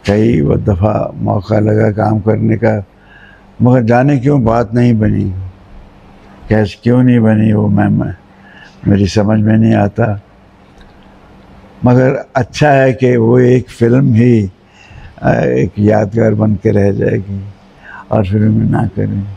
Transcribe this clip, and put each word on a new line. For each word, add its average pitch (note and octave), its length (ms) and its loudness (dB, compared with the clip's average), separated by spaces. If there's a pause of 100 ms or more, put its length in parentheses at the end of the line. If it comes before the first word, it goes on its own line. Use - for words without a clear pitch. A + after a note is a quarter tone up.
कई A2 340 2
व-, C#3+ 140 0
दफ़ा G#2 600 -2
मौका G#2+ 440 -4
लगा G#2+ 320 0
काम G#2+ 280 -2
करने A2 360 -2
का, G#2+ 300 -2 (760)
मगर B2 200 4
जाने B2 380 2
क्यों C3+ 240 0
बात A2+ 300 -2
नहीं A#2+ 260 2
बनी, G#2 340 -2 (1160)
कैसे G#2+ 340 -2
क्यों B2 200 2
नहीं B2 160 4
बनी, A2 340 2
वो G#2+ 140 0
मैं, G#2 200 0
मैं, G2+ 280 -2 (720)
मेरी G2+ 200 2
समझ G#2+ 320 0
में G#2+ 180 2
नहीं A2 180 2
आता। G#2 460 -2 (1600)
मगर B2+ 400 2 (100)
अच्छा C#3+ 360 0
है C3 220 2
कि B2 240 0
वो A#2 220 2
एक B2 300 2
फ़िल्म B2 440 0
ही, A2+ 380 2 (680)
अ, B2+ 120 0
एक B2 460 -2
यादगार G#2+ 540 0
बन G#2+ 220 0
के G#2+ 160 -2
रह G2+ 200 2
जाएगी G2 540 -4 (640)
और A2+ 140 0
फिल्म G#2+ 440 0
ना A2+ 180 -2
करें। G2+ 500 -6